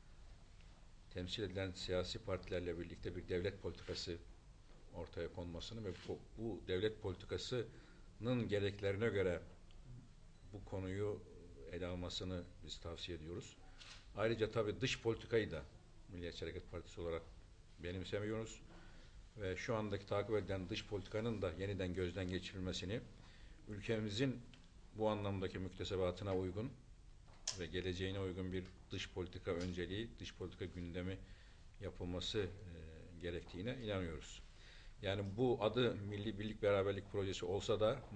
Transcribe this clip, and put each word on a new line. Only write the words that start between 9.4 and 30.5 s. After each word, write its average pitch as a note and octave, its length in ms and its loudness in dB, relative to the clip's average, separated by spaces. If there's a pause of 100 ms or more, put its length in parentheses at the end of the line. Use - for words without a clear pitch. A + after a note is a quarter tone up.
bu G2+ 120 -6
konuyu G2 560 0 (500)
ele F2 140 -2
almasını F2+ 580 0 (200)
biz D#2 160 -8
tavsiye E2+ 380 -4
ediyoruz. E2 400 -6 (580)
Ayrıca G#2+ 360 6
tabii G#2+ 300 4
dış - 200 2
politikayı A2 500 4
da D2+ 120 -2 (460)
Milliyetçi F2 360 -4
Hareket D#2+ 260 -4
Partisi F2 300 -6
olarak E2 200 0 (600)
benimsemiyoruz. G#2 800 -2 (760)
Ve F#2 200 0
şu - 180 2
andaki G2+ 300 2
takip G#2 300 4
edilen F#2 340 2
dış - 180 -2
politikanın G#2+ 540 0
da F#2 180 4
yeniden F#2 340 2
gözden F2+ 360 2
geçirilmesini, F#2 720 0 (680)
ülkemizin A2 760 2 (540)
bu G#2+ 140 8
anlamdaki G2+ 500 2
müktesebatına F#2 800 2
uygun F#2+ 340 0 (880)
ve F2 60 0
geleceğine F#2 540 0
uygun F#2 320 0
bir F#2 120 0 (280)
dış - 180 -2
politika F#2 420 -2
önceliği, F2+ 580 0 (100)
dış G2 160 -8
politika F#2 300 -4